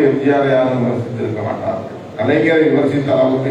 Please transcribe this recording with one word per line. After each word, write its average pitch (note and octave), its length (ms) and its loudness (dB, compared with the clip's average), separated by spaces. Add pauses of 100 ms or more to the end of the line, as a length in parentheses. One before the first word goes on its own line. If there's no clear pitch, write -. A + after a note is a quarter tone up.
எம் C3+ 160 2
ஜி C3+ 100 2
ஆர் C3+ 200 2
யாரும் B2+ 260 2
விமர்சித்திருக்க A2+ 640 -4
மாட்டார்கள், - 540 -6 (200)
கலைஞரை D#3 500 2
விமர்சித்த C#3 480 0
அளவுக்கு C3 380 2